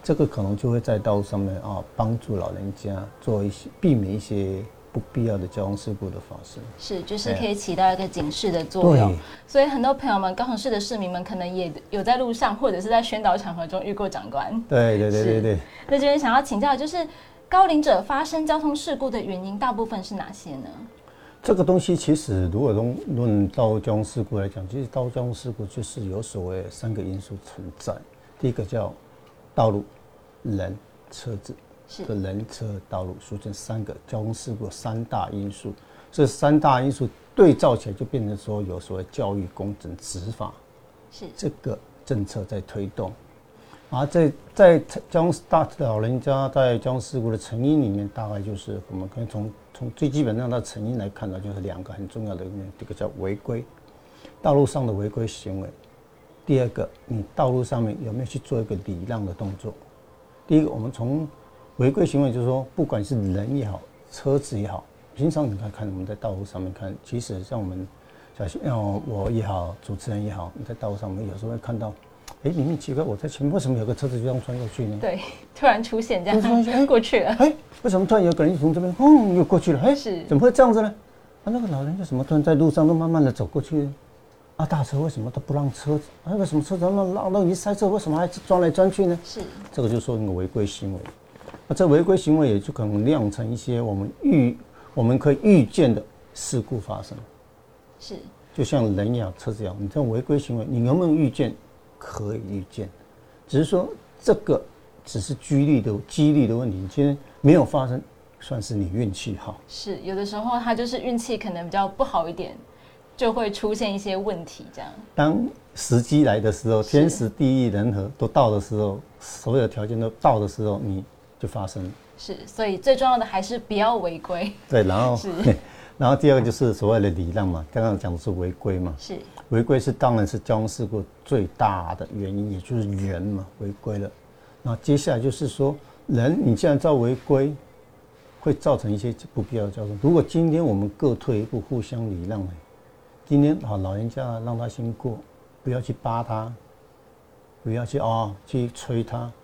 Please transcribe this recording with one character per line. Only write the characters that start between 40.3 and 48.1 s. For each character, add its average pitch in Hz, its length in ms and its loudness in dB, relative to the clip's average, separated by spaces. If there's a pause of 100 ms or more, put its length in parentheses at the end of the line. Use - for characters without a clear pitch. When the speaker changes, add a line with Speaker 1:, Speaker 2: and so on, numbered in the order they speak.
Speaker 1:
法 104 220 -8 (580)
Speaker 2:
是。 - 140 -18 (100)
Speaker 1:
这 165 140 -6 (140)
个 117 160 -6 (260)
政 104 220 -2
策 101 180 -8
在 101 160 -8
推 101 280 -8
动。 98 220 -8 (800)
而 131 160 0
在， 160 240 4 (240)
在 170 240 10 (300)
交 165 140 2
通 170 120 2 (140)
大-， 160 180 4 (120)
老 113 200 0
人 120 220 0
家 135 300 0
在 127 260 4
交 131 140 -2
通 127 100 -2
事 - 180 -6
故 113 120 -2
的 110 80 -2
成 113 260 -6
因 151 160 4
里 120 80 2
面， 101 240 -2